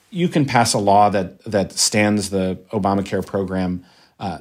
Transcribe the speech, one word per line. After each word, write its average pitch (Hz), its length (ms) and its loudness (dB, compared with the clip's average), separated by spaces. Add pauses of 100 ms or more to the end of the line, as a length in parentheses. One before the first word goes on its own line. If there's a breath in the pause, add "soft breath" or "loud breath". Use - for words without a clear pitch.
(100)
you 175 180 0
can 156 180 0
pass 120 260 2
a 123 60 0
law 101 320 4
that, 92 340 -4
that 98 280 -2
stands 104 580 0
the 92 280 -2 (140)
Obamacare 98 520 -2
program, 92 600 -4 (340 soft breath)
uh, 92 220 -8